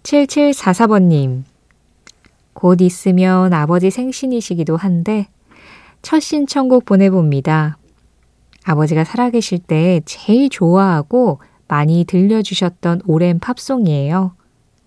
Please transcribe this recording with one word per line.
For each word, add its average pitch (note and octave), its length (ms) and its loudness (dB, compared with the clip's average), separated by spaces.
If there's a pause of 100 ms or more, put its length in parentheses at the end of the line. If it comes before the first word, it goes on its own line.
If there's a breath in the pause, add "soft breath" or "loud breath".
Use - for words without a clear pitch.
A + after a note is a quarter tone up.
칠칠사사 C#4+ 840 0
번님. D3+ 560 2 (1080)
"곧 F3+ 280 2
있으면 F#3 720 2
아버지 F3 380 0
생신이시기도 A#3 840 -4
한데 F#3+ 500 -2 (760 soft breath)
첫 D#4+ 200 -2
신청곡 C4+ 640 0
보내봅니다. D#3 920 0 (880)
아버지가 D#3 400 0
살아계실 A3+ 560 -2
때 E3 460 0
제일 B3+ 440 0
좋아하고 F#3 920 0 (260 soft breath)
많이 D#3 380 0
들려주셨던 F#3 1000 -2
오랜 E3+ 340 0
팝송이에요. F#3 920 -4 (540)